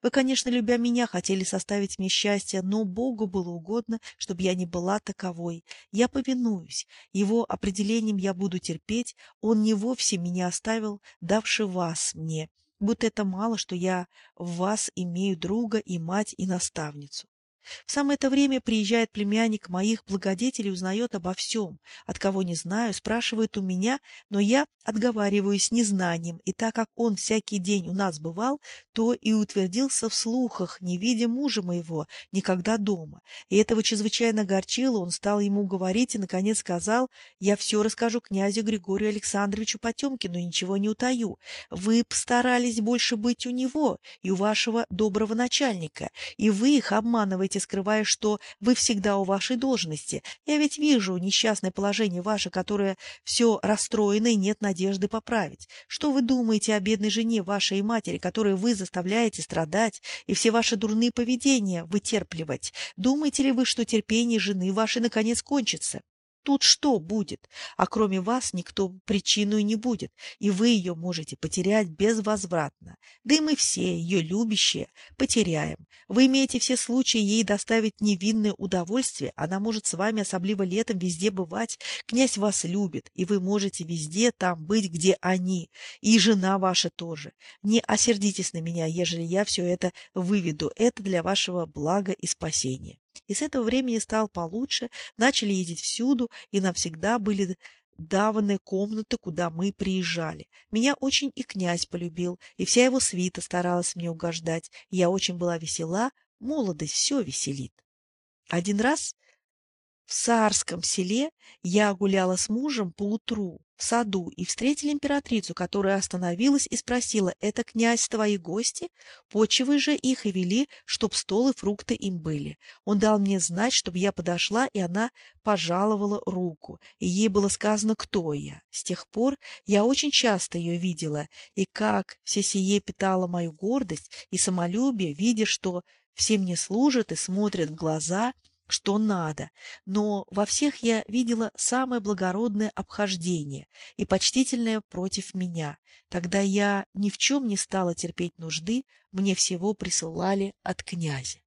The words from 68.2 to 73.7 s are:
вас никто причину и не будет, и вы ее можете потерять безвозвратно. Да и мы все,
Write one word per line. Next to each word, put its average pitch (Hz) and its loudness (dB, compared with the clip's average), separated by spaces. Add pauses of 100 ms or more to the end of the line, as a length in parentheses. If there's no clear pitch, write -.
вас 240 -2
никто 185 -4 (160)
причину 208 2
и 208 2
не 214 0
будет, 220 -4 (260)
и 202 2
вы 202 4
ее 185 2
можете 165 -6
потерять 190 2
безвозвратно. 190 0 (260)
Да 240 4
и 311 4
мы 311 2
все, - 0